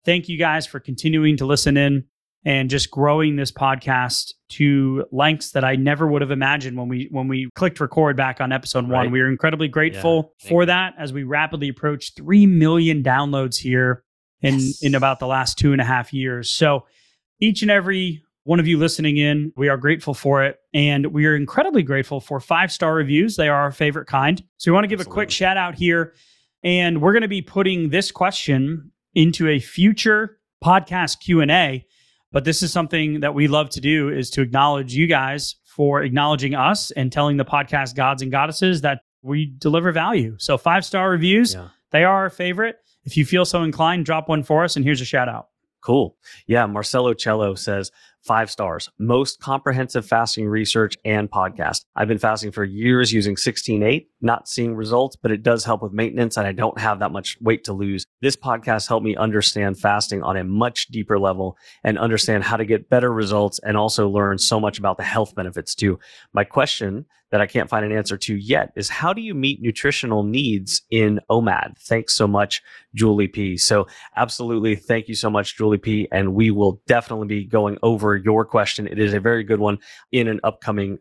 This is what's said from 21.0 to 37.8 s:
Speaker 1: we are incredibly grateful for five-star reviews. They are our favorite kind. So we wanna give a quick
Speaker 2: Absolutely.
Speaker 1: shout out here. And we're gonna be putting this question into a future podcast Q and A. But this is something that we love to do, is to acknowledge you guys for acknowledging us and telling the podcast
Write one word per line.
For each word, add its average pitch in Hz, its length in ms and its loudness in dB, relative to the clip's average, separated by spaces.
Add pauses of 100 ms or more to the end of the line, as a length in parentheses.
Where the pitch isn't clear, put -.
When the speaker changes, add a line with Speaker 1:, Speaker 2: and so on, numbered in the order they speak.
Speaker 1:
we 151 180 0
are 156 100 4
incredibly 240 480 0
grateful 135 380 -2
for 139 200 -8
five-star 165 540 0
reviews. 160 420 0
They 156 120 2
are 143 140 2
our 127 100 -2
favorite 151 340 -2
kind. 143 360 0 (160)
So - 120 0
we 175 40 6
wanna 202 140 4
give 208 120 -4
a - 40 -8
quick 202 240 -4
Speaker 2:
Absolutely. - 40 -6
Speaker 1:
shout 190 240 0
out 175 200 -4
here. 170 360 0 (500)
And 175 380 0
we're 185 120 4
gonna 226 160 2
be 190 140 -4
putting 180 480 0
this 190 200 0
question 151 800 -2 (240)
into 160 340 4
a 147 120 2
future 214 800 2 (240)
podcast 180 580 2
Q 170 200 4
and 147 100 2
A. 147 340 2 (480)
But 139 120 0
this 156 180 0
is 175 100 -2
something 156 480 -2
that 143 140 -2
we 147 120 4
love 147 240 2
to - 100 -10
do, 147 280 0
is 139 220 -4
to 139 120 -2
acknowledge 135 520 0
you 160 120 2
guys 139 480 -2 (100)
for 143 380 0
acknowledging 143 520 0
us 143 380 0
and 127 200 -2
telling 147 240 0
the 139 80 0
podcast 139 500 -2